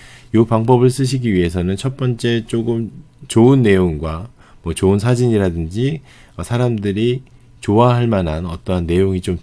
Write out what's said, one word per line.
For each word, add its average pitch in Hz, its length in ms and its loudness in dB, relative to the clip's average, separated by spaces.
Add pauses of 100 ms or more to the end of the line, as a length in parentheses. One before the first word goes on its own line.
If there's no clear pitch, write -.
(340)
요 113 120 4
방법을 120 440 2
쓰시기 123 420 -2
위해서는 90 440 0
첫 131 200 -6
번째 117 500 -2
조금 117 440 -4 (380)
좋은 127 340 6
내용과 85 680 0 (340)
뭐 82 120 -6
좋은 98 240 2
사진이라든지, 113 1040 -2 (340)
어, 85 60 -8
사람들이 120 800 -2 (380)
좋아할 120 480 2
만한 87 360 -2
어떠한 87 420 -4
내용이 92 340 0
좀 90 220 -4